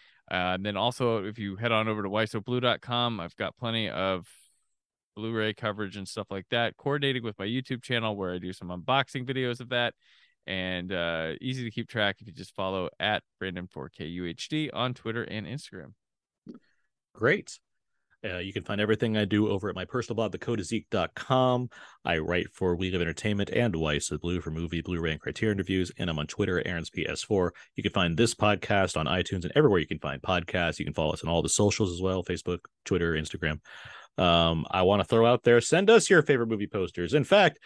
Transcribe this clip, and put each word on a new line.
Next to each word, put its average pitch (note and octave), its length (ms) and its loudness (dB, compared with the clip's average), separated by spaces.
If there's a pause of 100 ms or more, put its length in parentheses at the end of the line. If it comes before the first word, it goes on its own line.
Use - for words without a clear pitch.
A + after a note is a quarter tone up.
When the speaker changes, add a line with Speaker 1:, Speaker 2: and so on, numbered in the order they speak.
(320)
Speaker 1:
Uh, F2+ 260 0
and F#2+ 80 -8
then G#2 100 -2
also, A2+ 480 0
if G#2 140 -8
you G2+ 200 -6
head A#2 140 -2
on A2 160 2
over G#2+ 140 -2
to G2 80 -4
weiss G#2+ 240 0
O A2+ 60 -4
blue B2 200 -4
dot A#2+ 220 2
com, A#2+ 380 -2
I've F2 160 -10
got G2 220 -6
plenty A2+ 300 -4
of F#2 400 -2 (880)
Blu-ray A2 380 -2
coverage G#2 440 -6
and F#2+ 100 -8
stuff - 240 -8
like F#2+ 180 -8
that, A#2 280 0
coordinating C#3 440 -2
with A2 160 -8
my F#2+ 80 -6
YouTube B2+ 380 -4
channel A2+ 320 -2
where F#2+ 180 -4
I F2+ 60 -6
do F2+ 140 -8
some F2+ 160 -12
unboxing B2 580 -2
videos B2+ 320 -4
of B2 100 -14
that, A#2+ 240 0 (540)
and, F#2 440 -4
uh, E2+ 500 -2
easy C3 220 -6
to A#2 60 -8
keep A#2 180 -8
track G#2 340 0
if A#2 60 -18
you F#2 60 -16
just - 220 -16
follow F#2+ 340 -2 (100)
at G2+ 220 0 (160)
Brandon F2+ 300 -8
four C2+ 220 -12
K - 160 -14
U F2 200 -8
H - 240 -8
D D3+ 220 -4
on B2+ 240 -4
Twitter A2+ 260 -6
and G#2 240 -8
Instagram. F#2+ 480 -14 (1200)
Speaker 2:
Great. - 460 -2 (640)
Uh, F#2 140 -6
you F#2+ 160 -8
can F#2+ 100 -4
find G#2 160 -4
everything A2 380 2
I G#2 80 4
do G#2 240 4
over G2 180 -2
at F2 80 -6
my F#2 80 -6
personal A#2+ 300 -6
blog, G#2+ 180 -2
the E2 60 -6
code A#2 220 -4
is F#2 80 -6
zeke G#2+ 240 -4
dot F2+ 240 0
com. B2+ 540 2 (360)
I E2 140 0
write E2+ 340 -2
for F2+ 220 0
We F#2 160 -2
Live F2+ 100 0
Entertainment G2+ 480 -2
and A#2 260 2
Weiss D#2 360 0
of D2+ 100 -4
Blue F2 200 -2
for E2 100 -8
movie, E2+ 300 -4
Blu-ray, E2 320 -2
and D#2 60 -6
Criterion G#2 380 -2
reviews, F#2 400 0
and F#2 100 -4
I'm D#2+ 120 -2
on D2+ 80 -4
Twitter F#2 320 0
at - 80 -2
Aaron's E2+ 240 -6
P - 160 -4
S - 160 -6
four. F#2 280 2 (240)
You - 60 -4
can G2 100 0
find F2 240 2
this A#2 200 4
podcast G2+ 600 2
on D#2+ 120 0
iTunes F2+ 360 0
and F#2 120 -6
everywhere B2 240 6
you D#2 80 0
can D#2+ 100 -6
find C#2+ 240 -6
podcasts. F2 560 0
You D#2+ 80 -6
can - 80 -6
follow D#2+ 200 0
us D#2+ 100 -10
on E2 80 -2
all E2+ 100 4
the D#2+ 80 -2
socials G2+ 420 2
as F2 80 -8
well, F#2 240 0
Facebook, F2 360 -4 (260)
Twitter, E2+ 280 0
Instagram. D#2 460 -2 (580)
Um, E2+ 520 6
I F#2+ 140 0
wanna G2 220 4
throw A2+ 200 6
out A#2+ 180 4
there, A#2+ 180 8
send F#3 280 4
us A3+ 200 8
your F3 120 10
favorite B2 280 2
movie G#2 180 -2
posters. F2+ 460 -2
In C#3+ 100 4
fact, F#3+ 420 6